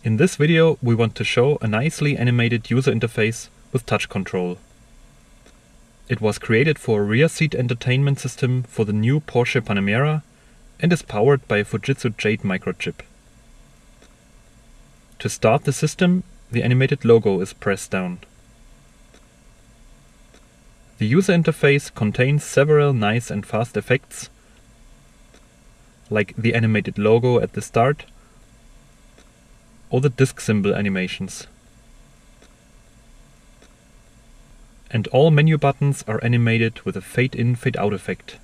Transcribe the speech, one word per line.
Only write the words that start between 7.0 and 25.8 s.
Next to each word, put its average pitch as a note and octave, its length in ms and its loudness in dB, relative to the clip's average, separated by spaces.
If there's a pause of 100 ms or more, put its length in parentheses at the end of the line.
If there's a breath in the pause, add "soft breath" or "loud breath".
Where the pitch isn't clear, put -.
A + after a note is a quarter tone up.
rear B2 240 2
seat - 260 -4
entertainment B2+ 640 0
system B2+ 440 -2
for - 200 -4
the G#2 80 -2
new A#2 300 0
Porsche A#2+ 400 -2
Panamera A2 600 0 (600 soft breath)
and E3+ 100 2
is E3+ 100 0
powered C3 460 2
by G#2 120 0
a G#2 40 0
Fujitsu A2+ 540 -4
Jade G#2+ 240 -2
microchip. F#2 600 -6 (2250)
To A2+ 100 -6
start - 340 0
the C#3+ 80 -2
system, F3+ 520 0 (280)
the A#2 100 -2
animated C3 440 0
logo A2 340 4
is F#2+ 140 -6
pressed - 380 -6
down. F2+ 280 -6 (2750)
The G#2+ 100 -2
user F3+ 240 2
interface D3+ 640 2
contains B2 480 0
several D3 480 4
nice A2+ 400 -2
and G2+ 140 -6
fast A2 320 -4
effects, - 520 -4 (1800 soft breath)